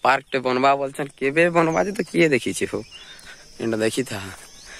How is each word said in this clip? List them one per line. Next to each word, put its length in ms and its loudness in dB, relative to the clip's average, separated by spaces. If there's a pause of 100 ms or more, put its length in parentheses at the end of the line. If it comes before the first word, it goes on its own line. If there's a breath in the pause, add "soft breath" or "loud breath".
ପାର୍କଟେ 380 0
ବନବା 360 2
ବୋଲଛନ୍, 380 -4
କେବେ 360 2
ବନବା 340 2
ଯେ 80 -4
ତ 160 -6
କିଏ 220 2
ଦେଖିଛି 360 -2
ହୋ? 140 -4 (800 loud breath)
ଏନ୍ତା 180 -2
ଦେଖିଥା। 380 -2 (640 loud breath)